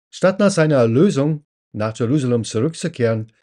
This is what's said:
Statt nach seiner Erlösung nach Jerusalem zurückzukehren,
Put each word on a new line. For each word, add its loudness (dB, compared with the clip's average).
Statt -2
nach 2
seiner 2
Erlösung 2
nach -4
Jerusalem 0
zurückzukehren, -4